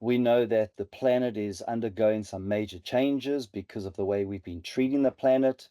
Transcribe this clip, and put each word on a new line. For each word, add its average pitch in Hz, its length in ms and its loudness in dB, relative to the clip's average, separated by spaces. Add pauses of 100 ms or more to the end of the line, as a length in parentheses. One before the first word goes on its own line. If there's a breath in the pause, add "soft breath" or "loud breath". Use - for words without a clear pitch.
We 120 180 2
know 120 280 4
that 107 300 0
the 101 80 -6
planet 123 520 0
is 104 260 -4
undergoing 110 600 0
some 95 240 -8
major 104 300 -2
changes 135 680 -2
because 101 380 -10
of 95 120 -8
the 101 80 -2
way 101 200 0
we've 98 200 -8
been 87 180 -10
treating 131 400 0
the 131 100 4
planet 131 580 2